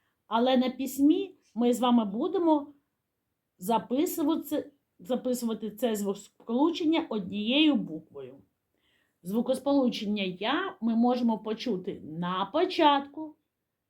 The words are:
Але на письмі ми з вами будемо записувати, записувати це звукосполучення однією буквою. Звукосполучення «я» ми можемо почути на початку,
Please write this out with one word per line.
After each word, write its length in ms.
Але 300
на 140
письмі 640
ми 200
з 60
вами 240
будемо 680
записувати, 1120
записувати 720
це 260
звукосполучення 1120
однією 680
буквою. 680
Звукосполучення 960
«я» 580
ми 160
можемо 420
почути 680
на 400
початку, 920